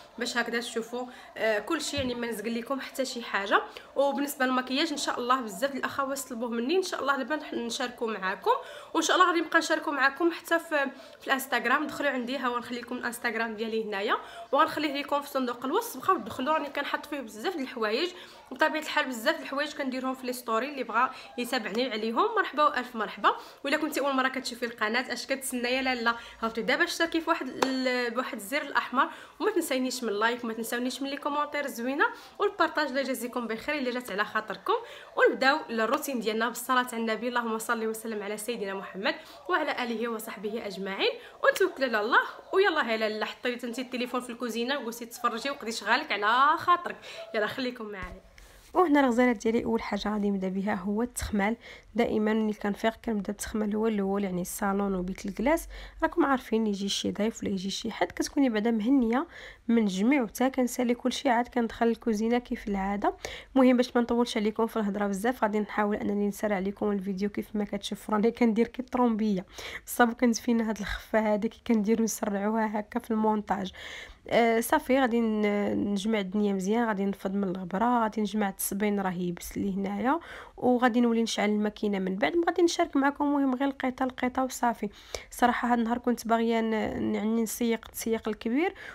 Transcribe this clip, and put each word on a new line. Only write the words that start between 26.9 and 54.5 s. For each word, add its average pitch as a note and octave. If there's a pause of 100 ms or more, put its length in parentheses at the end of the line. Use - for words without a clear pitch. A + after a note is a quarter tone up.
في D#4+
واحد C4+ (160)
ال-، B3+
بواحد B3
الزر A#3
الاحمر، C#4+ (320)
وما F#4+
تنسينيش C4
من G#3+
لايك، A#3
وما A3+
تنسونيش B3
من C#4
لي C#4+
كومونتير D4
زوينه B3+ (340)
والبارطاج. D#4
لا C4+
يجازيكم B3
بخير A3
الا B3
جات B3
على G3+
خاطركم. G#3+ (440)
ونبداو C4+ (120)
الروتين A#3
ديالنا A3
بالصلاه B3
على A#3
النبي. A3+
اللهم A#3
صل A3
وسلم A3
على G#3
سيدنا G#3
محمد G3 (340)
وعلى D#4
اله A#3
وصحبه G#3+
اجمعين، G3 (340)
ونتوكل E4+
على A3+
الله. C4 (320)
ويلا، F#4+
هلا A3
لا G#3+
حطي -
لي B3 (100)
انت A#3
التليفون B3
في B3
الكوزينه A#3+
وقلتي A3+
تفرجي A#3
وقضي C#4
شغالك A#3
على B3
خاطرك. F4 (380)
يلا G#3
خليكم B3
معايا. F#3+ (540)
وهنا D4+
الغزالات B3
ديالي، A3+
اول A3+
حاجه G#3
غادي G#3
نبدا F#3+
بها G3
هو G#3
التخمال. A3 (380)
دائما G#3+
ملي A3
كنفيق G#3
كنبدا G#3+ (100)
بالتخمال G#3+
هو G#3+
الاول، G3+
يعني F3+
الصالون G3